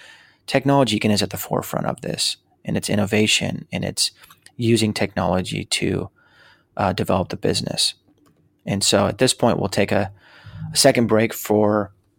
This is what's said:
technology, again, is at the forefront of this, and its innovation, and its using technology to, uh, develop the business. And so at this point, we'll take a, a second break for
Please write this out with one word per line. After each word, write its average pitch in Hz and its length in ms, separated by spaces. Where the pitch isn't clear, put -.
technology, 135 520
again, 110 120
is 101 140
at 95 80
the - 60
forefront - 500
of - 140
this, - 360
and - 140
its 92 100
innovation, 107 840
and - 120
its - 280
using 113 360
technology 95 720
to, - 460
uh, 95 160
develop 92 360
the - 80
business. - 580
And 98 160
so 107 240
at 104 100
this 127 160
point, 113 240
we'll 101 120
take 101 220
a, 98 200
a - 60
second 123 300
break 110 260
for 104 580